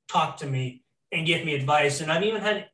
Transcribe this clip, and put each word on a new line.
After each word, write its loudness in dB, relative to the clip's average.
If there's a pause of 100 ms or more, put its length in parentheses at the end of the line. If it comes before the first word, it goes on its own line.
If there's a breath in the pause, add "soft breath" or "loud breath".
talk 0
to -8
me -4 (280)
and -2
give 2
me -2
advice. 2
And -2
I've 2
even 0
had -2